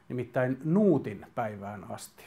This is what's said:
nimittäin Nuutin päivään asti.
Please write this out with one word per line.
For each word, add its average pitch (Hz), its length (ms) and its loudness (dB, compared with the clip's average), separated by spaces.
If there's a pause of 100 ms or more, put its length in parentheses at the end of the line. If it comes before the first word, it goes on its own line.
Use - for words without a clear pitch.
nimittäin 127 540 0
Nuutin 156 600 4 (100)
päivään 104 540 -6
asti. - 380 -14